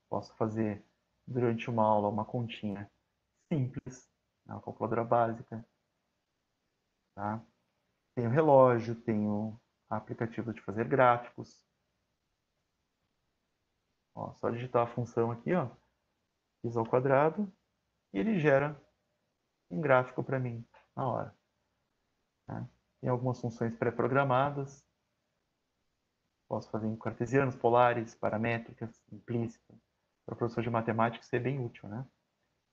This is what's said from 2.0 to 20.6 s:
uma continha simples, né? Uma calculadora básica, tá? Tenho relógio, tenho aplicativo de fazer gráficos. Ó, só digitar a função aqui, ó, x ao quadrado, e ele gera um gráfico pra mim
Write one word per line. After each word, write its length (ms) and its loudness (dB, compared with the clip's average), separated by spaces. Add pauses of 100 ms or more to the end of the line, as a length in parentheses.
uma 160 -2
continha 680 -8 (600)
simples, 580 -6 (360)
né? 80 -14
Uma 80 -12
calculadora 420 -2
básica, 640 0 (1500)
tá? 300 -6 (680)
Tenho 140 0
relógio, 680 6
tenho 640 -2 (300)
aplicativo 640 -6
de 80 -18
fazer 260 -4
gráficos. 760 2 (2500)
Ó, 180 -8
só 160 -4
digitar 340 0
a 100 -6
função 380 -2
aqui, 220 -4
ó, 160 0 (960)
x 100 -4
ao 100 2
quadrado, 680 2 (640)
e 60 -4
ele 200 0
gera 400 2 (880)
um 120 -6
gráfico 420 4
pra 160 -2
mim 280 -6 (280)